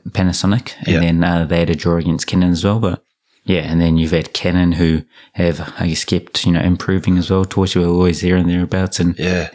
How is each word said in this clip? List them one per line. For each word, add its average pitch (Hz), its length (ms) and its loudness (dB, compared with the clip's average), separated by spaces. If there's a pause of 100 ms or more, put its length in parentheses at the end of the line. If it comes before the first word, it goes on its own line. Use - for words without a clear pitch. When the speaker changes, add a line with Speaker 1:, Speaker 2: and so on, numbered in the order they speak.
(120)
Speaker 1:
Panasonic, 92 680 -2
and - 80 -8
Speaker 2:
Yeah. 87 120 2
Speaker 1:
then, 82 240 2
uh, 85 220 0
they 85 140 0
had 85 120 0
a 80 40 2
draw 85 220 0
against 82 300 -2
Canon 90 240 2
as 82 120 -2
well, 104 160 2
but 104 240 -4 (420)
yeah, 85 160 0
and 82 200 0
then 82 160 2
you've 82 140 0
had 80 220 -2
Canon 87 400 0
who 80 280 2 (320)
have, 87 460 -2
I 90 80 0
guess, 80 180 -2
kept, - 400 -4
you 90 60 4
know, 87 100 2
improving 90 560 0
as 85 140 -2
well. 95 140 2
Torch 95 300 -2
were 90 120 2
always 87 340 2
there 90 140 2
and 87 140 2
thereabouts, 90 500 -2
and 87 180 0
Speaker 2:
Yeah. 90 380 -2